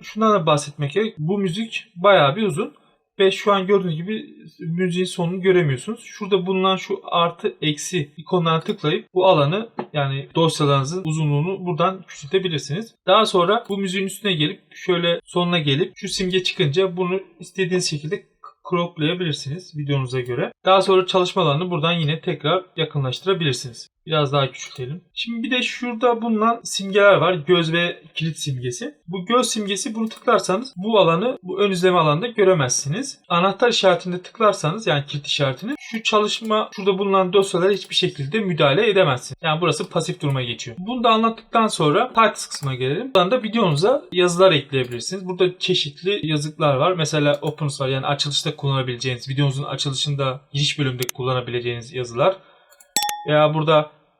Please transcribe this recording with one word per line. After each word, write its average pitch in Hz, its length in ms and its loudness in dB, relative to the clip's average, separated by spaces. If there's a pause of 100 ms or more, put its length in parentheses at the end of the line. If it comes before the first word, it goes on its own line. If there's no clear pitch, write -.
şundan 214 320 0
da 175 120 2
bahsetmek 147 460 -2
gerek. 220 260 -2
Bu 165 200 -2
müzik 196 580 -4
bayağı 175 400 6
bir 220 80 -2
uzun. 202 300 -2 (460)
Ve 190 120 6
şu - 220 2
an 190 140 0
gördüğünüz 185 280 2
gibi 196 300 -6 (340)
müziğin 180 460 -2
sonunu 180 360 -4
göremiyorsunuz. 180 640 2
Şurada 190 420 -2
bulunan 190 300 2
şu 190 280 -6
artı 170 580 -2
eksi 151 560 -4
ikonlarına 160 420 0
tıklayıp 180 540 -4
bu 180 120 2
alanı, 180 440 4 (240)
yani 139 420 -4
dosyalarınızın 156 680 2
uzunluğunu 156 600 0
buradan 180 420 0
küçültebilirsiniz. 175 880 -4 (120)
Daha 208 180 6
sonra 190 440 2
bu 202 80 -4
müziğin 196 280 -2
üstüne 196 280 -4
gelip 156 280 -2 (140)
şöyle 170 500 0
sonuna 175 340 0
gelip 147 360 0
şu 202 120 -12
simge 185 360 -2
çıkınca 180 540 0
bunu 185 220 -2 (200)
istediğiniz 180 500 -2
şekilde 156 340 -6 (460)
croplayabilirsiniz 170 1080 -4
videonuza 135 420 -2
göre. 127 320 -4 (140)
Daha 190 160 6
sonra 185 240 4
çalışma 185 360 0
alanını 165 300 0
buradan 165 220 0
yine 160 280 -2
tekrar 185 440 -2 (120)
yakınlaştırabilirsiniz. 147 1120 -2 (180)
Biraz 151 280 0
daha 135 180 2
küçültelim. 131 520 -12 (100)
Şimdi 233 300 -6
bir - 80 -4
de 247 100 0
şurada 240 600 -2
bulunan 220 420 0
simgeler 196 520 4
var. 160 180 2
Göz 165 400 2
ve 175 300 -2 (120)
kilit 160 220 -4
simgesi. 131 580 -6 (120)
Bu 180 180 -6
göz 233 240 2
simgesi, 208 460 -4
bunu 220 140 -2
tıklarsanız 214 680 0
bu 208 240 2
alanı, 170 440 2
bu 185 180 -4
ön 202 100 2
izleme 180 260 4
alanında 160 300 2
göremezsiniz. 185 1000 0
Anahtar 190 420 2
işaretinde 180 520 2
tıklarsanız, 196 640 0
yani 143 180 0
kilit 143 220 -10
işaretini, 147 520 -2
şu 220 240 -10
çalışma, 214 720 0
şurada 196 220 0
bulunan 190 360 2
dosyalara 190 380 4
hiçbir 190 240 -4
şekilde 151 440 -2
müdahale 175 500 2
edemezsiniz. 156 520 -2
Yani 160 200 -2
burası 156 280 -2
pasif - 320 -4
duruma 135 220 -2
geçiyor. 117 360 -10
Bunu 226 240 -6
da 233 60 4
anlattıktan 226 580 2
sonra 170 400 2
titles 220 400 2
kısmına 135 280 -6
gelelim. 139 300 -2
Buradan 190 260 2
da 254 120 0
videonuza 208 680 2
yazılar 180 400 4
ekleyebilirsiniz. 135 760 -4
Burada 185 320 -2
çeşitli 180 640 -2
yazıklar 151 520 0
var. 160 180 2
Mesela 147 480 0
opens 147 400 -4
var, 131 60 -2
yani 135 180 -2
açılışta 143 500 -2
kullanabileceğiniz, 127 760 -4
videonuzun 135 340 0
açılışında 139 800 -4 (120)
giriş 147 260 -2
bölümünde 127 340 -2
kullanabileceğiniz 120 800 -4
yazılar. 127 440 0 (880)
Veya 151 260 4
burada, 151 380 2 (280)